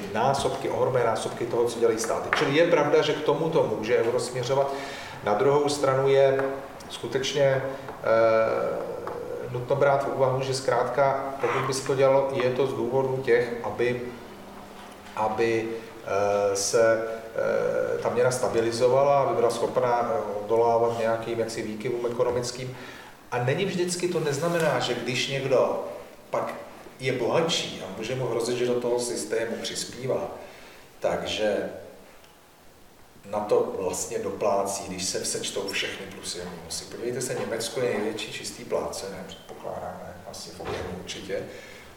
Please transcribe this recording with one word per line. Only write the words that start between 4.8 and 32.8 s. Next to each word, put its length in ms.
Na 100
druhou 360
stranu 380
je 360
skutečně, 720
eh, 880
nutno 240
brát 280
v 120
úvahu, 260
že 120
zkrátka, 680
pokud 260
by 60
se 140
to 80
dělalo, 360
je 180
to 180
z 60
důvodu 520
těch, 280
aby, 380
aby, 540
eh, 500
se, 460
eh, 600
ta 120
měna 220
stabilizovala, 880
aby 140
byla 140
schopna, 640
eh, 80
odolávat 540
nějakým 400
jaksi 220
výkyvům 500
ekonomickým. 680
A 120
není 220
vždycky, 420
to 120
neznamená, 600
že 140
když 360
někdo 540
pak 240
je 140
bohatší 680
a 160
může 180
mu 100
hrozit, 320
že 100
do 140
toho 180
systému 600
přispívá, 680
takže 720